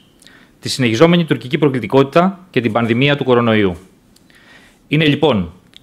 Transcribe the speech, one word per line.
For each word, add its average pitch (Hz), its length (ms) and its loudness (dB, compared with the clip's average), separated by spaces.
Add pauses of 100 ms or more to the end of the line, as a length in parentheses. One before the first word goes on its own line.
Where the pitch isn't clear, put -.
(600)
Τη 120 100 -10
συνεχιζόμενη 156 560 2
τουρκική 127 320 -4
προκλητικότητα 139 920 0
και 127 120 -2
την 113 100 -2
πανδημία 117 440 0
του 135 80 -4
κορονοϊού. 113 540 2 (1080)
Είναι, 156 180 -2
λοιπόν, 127 460 0 (320)